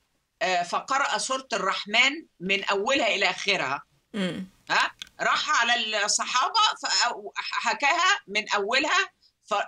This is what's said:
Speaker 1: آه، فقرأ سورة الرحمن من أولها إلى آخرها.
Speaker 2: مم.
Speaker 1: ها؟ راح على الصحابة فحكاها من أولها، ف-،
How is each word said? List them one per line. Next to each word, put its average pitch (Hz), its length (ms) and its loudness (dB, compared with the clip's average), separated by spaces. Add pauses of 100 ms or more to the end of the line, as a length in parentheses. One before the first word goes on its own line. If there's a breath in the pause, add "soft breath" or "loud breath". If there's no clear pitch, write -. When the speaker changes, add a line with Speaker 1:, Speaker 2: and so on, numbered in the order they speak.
(420)
Speaker 1:
آه، 180 200 0
فقرأ 214 560 -2
سورة 262 340 -4
الرحمن 208 600 0 (280)
من 196 240 -2
أولها 254 500 0
إلى 190 160 0
آخرها. 156 520 -2 (320)
Speaker 2:
مم. 185 320 -4 (240)
Speaker 1:
ها؟ 226 200 2 (300)
راح 285 420 0
على 220 420 0
الصحابة 233 560 0 (220)
فحكاها 233 1500 0
من 208 220 -2
أولها، 285 580 2 (360 soft breath)
ف-، 208 100 -2 (140)